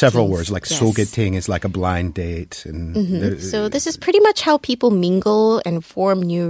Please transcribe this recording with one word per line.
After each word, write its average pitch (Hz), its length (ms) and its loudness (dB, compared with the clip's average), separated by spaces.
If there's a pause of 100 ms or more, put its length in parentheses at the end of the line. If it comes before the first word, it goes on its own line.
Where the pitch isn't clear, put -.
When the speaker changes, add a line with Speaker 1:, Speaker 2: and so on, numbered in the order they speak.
Speaker 1:
several 113 240 4
words, 87 240 -2
like - 160 -4
Speaker 2:
Yes. 156 160 -2
Speaker 1:
소개팅 107 480 0
is 95 160 -2
like 92 160 -2
a 95 80 -2
blind 90 400 -2
date. 85 560 -8
And 82 240 -8
Speaker 2:
Mm-hmm. 185 320 -2
Speaker 1:
there 196 160 -2
Speaker 2:
So 208 320 -4
this 285 160 -2
is 320 80 -6
pretty 381 240 2
much 415 240 4
how 302 160 2
people 240 320 0
mingle 208 720 2
and 170 160 -2
form 190 400 -2
new 175 300 -2